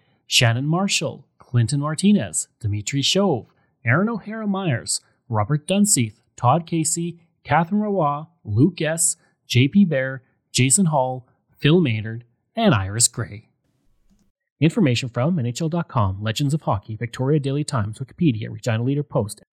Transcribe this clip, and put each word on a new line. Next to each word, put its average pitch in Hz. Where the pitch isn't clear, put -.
Shannon 123
Marshall, 165
Clinton 123
Martinez, 151
Dimitri 104
Shove, 170
Aaron 160
O'Hara 220
Myers, 185
Robert 113
Dunseith, 185
Todd 156
Casey, 170
Catherine 170
Roy, 160
Luke 127
S, 160
J 127
P 202
Bear, 135
Jason 135
Hall, 131
Phil 160
Maynard, 113
and 220
Iris 101
Gray. 104
Information 139
from 147
N 120
H 123
L 165
dot 170
com, 98
Legends 131
of 160
Hockey, 110
Victoria 131
Daily 139
Times, 110
Wikipedia, 120
Regina 113
Leader 143
Post, -